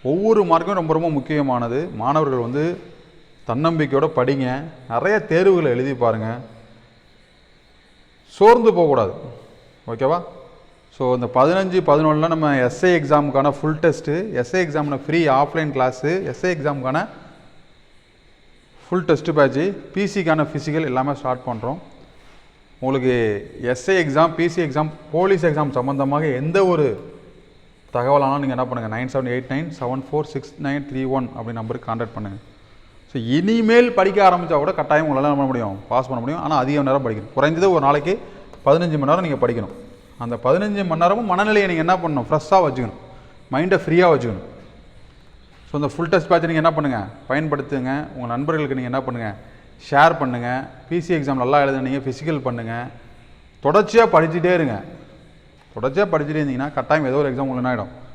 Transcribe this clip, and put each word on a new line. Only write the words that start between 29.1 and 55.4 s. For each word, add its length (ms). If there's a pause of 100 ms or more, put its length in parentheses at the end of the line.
எயிட் 260
நைன் 260
செவன் 220 (100)
ஃபோர் 100
சிக்ஸ் 320 (100)
நைன் 20
த்ரீ 420
ஒன் 280
அப்படி 180
நம்பருக்கு 380
கான்டாக்ட் 220
பண்ணுங்க. 240 (760)
So, 80
இனிமேல் 720
படிக்க 360
ஆரம்பிச்சா 180
கூட 240
கட்டாயம் 340
உங்களால 20
என்ன 140
பண்ண 220
முடியும்? 440
பாஸ் 180
பண்ண 140
முடியும். 220
ஆனா, 160
அதிக 240
நேரம் 280
படிக்கணும். 260
குறைஞ்சது 220
ஒரு 220
நாளைக்கு 400 (460)
பதினஞ்சு 320 (1900)
மணி 0
நேரமும், 400
மனநிலையை 500
நீங்க 180
என்ன 40
பண்ணணும்? 260
ஃப்ரெஷ்ஷா 260
வச்சுக்கணும். 500 (520)
மைண்டை 20
ஃப்ரீயா 340
வச்சுக்கணும். 560 (1300)
So, 0
இந்த 0
ஃபுல் 360
டெஸ்ட் 240
பேட்சை 80
நீங்க 140
என்ன 200
பண்ணுங்க? 340 (220)
பயன்படுத்துங்க. 840
உங்க 0
நண்பர்களுக்கு 600
நீங்க 0
என்ன 260
பண்ணுங்க? 340 (560)
ஷேர் 280
பண்ணுங்க. 480 (220)
பி 120
சி 140
எக்ஸாம் 180
நல்லா 300
எழுதுனீங்க, 360
ஃபிசிக்கல் 400
பண்ணுங்க. 480 (760)
தொடர்ச்சியா 500
படிச்சுட்டே 400
இருங்க. 280 (920)